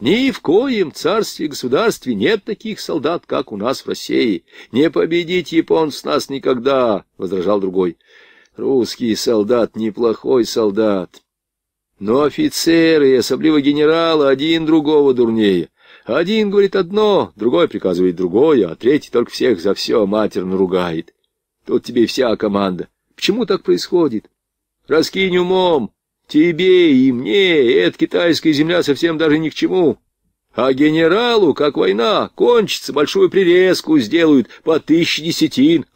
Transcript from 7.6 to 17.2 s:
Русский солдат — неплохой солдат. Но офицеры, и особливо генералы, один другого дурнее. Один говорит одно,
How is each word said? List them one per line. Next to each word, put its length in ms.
Русский 600
солдат — 640
неплохой 680
солдат. 800
Но 260
офицеры, 880
и 40
особливо 460
генералы, 640
один 380
другого 480
дурнее. 560
Один 460
говорит 260
одно, 600